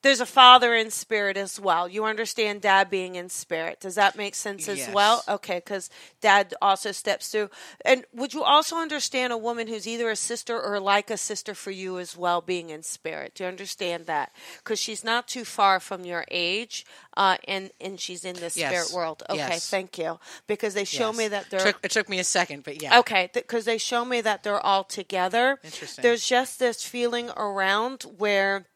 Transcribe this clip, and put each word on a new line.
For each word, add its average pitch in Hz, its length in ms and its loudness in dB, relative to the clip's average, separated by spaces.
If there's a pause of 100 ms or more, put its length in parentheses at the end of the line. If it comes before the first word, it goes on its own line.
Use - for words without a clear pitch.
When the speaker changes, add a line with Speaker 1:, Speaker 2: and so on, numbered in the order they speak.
Speaker 1:
there's 269 180 4
a 240 60 0
father 247 480 10
in 220 160 0
spirit 202 480 -2
as 196 200 -6
well. 180 300 2
You 208 160 -4
understand 214 560 -2
Dad 196 300 6
being 185 240 -4
in 180 160 -10
spirit. - 500 -8
Does 190 140 -10
that 202 220 4
make 202 180 -6
sense 196 340 -8
as 196 80 -4
Speaker 2:
Yes. 120 160 -6
Speaker 1:
well? 208 340 4
Okay, 190 360 -6
'cause 196 260 -8 (320)
Dad 196 400 4
also 196 320 2
steps - 360 -4
through. 208 200 -2 (380)
And 254 260 4
would 254 220 -8
you 294 80 -4
also 311 340 4
understand 277 560 -2
a 226 60 -4
woman 233 280 -4
who's 220 220 -8
either 233 220 -2
a 208 60 -2
sister 233 440 -6
or 208 180 -2
like 202 320 2
a 214 60 -2
sister - 380 -8
for - 160 -12
you 185 280 -8
as 175 200 -10
well 175 240 2
being 175 260 -4
in 160 140 -12
spirit? 156 520 -10
Do 185 100 -8
you 180 40 -4
understand 180 560 -6
that? 151 260 -2 (320)
'Cause 214 160 -4
she's 220 260 -6
not 233 220 -2
too 247 200 -8
far 196 340 4
from 185 240 -10
your 175 260 -6
age, 180 540 -4 (320)
uh, 190 220 4 (100)
and, 190 220 -6 (100)
and 190 180 -10
she's 180 280 -10
in 180 100 -8
the 170 180 -8
Speaker 2:
Yes. 160 140 -2 (200)
Speaker 1:
spirit - 40 -6
world. 165 380 -6
Okay, - 80 0
Speaker 2:
Yes. 156 320 -4
Speaker 1:
thank 185 260 -4
you. 165 240 -6 (260)
Because 208 280 -2
they 202 100 -2
show 220 280 -2
Speaker 2:
Yes. 226 40 -6
Speaker 1:
me 220 120 0
that 202 200 -6
they're 190 120 -2
Speaker 2:
Took, 196 220 2
it 190 100 -6
took 208 180 0
me 185 80 -2
a 180 60 -2
second, 147 400 0
but 151 180 -12
yeah. 180 160 8
Speaker 1:
Okay, 190 340 4
th-, - 140 -4
'cause 226 180 -4
they 226 140 0
show 240 260 -2
me 247 160 -2
that 208 220 -2
they're 208 180 0
all 196 240 2
together. 208 800 0
Speaker 2:
Interesting. - 380 -12
Speaker 1:
There's 233 240 2
just 254 320 0
this 240 260 -2
feeling 240 540 -4
around 202 640 0 (160)
where 196 580 2